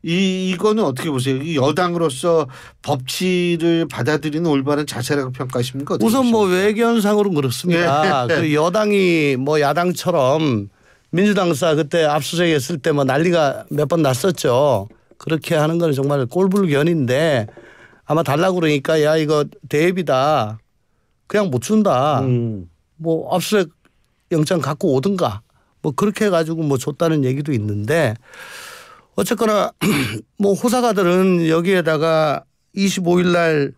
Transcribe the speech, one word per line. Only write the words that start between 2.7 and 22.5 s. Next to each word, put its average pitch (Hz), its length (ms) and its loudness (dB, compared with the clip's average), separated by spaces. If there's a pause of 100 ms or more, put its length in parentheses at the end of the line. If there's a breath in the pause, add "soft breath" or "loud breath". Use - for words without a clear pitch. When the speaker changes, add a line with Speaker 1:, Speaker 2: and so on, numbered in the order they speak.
Speaker 1:
법치를 170 1040 -2
받아들이는 151 600 -2
올바른 143 360 0
자세라고 131 460 -4
평가하십니까? 131 640 -6
어떻게 214 120 0
Speaker 2:
우선 247 200 2
뭐 226 160 4
Speaker 1:
보십니까? 185 240 2
Speaker 2:
외견상으로는 208 720 2
그렇습니다. 147 960 0
Speaker 1:
예. 165 40 2
<laughs> - 20 0
Speaker 2:
그 151 180 0
여당이 175 840 2
뭐 147 240 0
야당처럼 151 1040 0 (420 soft breath)
민주당사 175 640 2
그때 160 300 0
압수수색했을 156 760 0
때 160 140 -2
뭐 143 120 0
난리가 147 680 0
몇 147 180 -2
번 170 140 0
났었죠. 131 880 0 (280 soft breath)
그렇게 160 380 -4
하는 156 240 0
건 165 160 0
정말 139 320 0
꼴불견인데 156 1200 0 (580 loud breath)
아마 156 180 0
달라고 180 340 0
그러니까 156 460 0
"야, 151 140 2
이거 151 300 2 (240)
대비다. 147 880 0 (680)
그냥 202 240 0
못 123 120 -2
준다. 151 580 2
Speaker 1:
음. 117 480 -2 (300)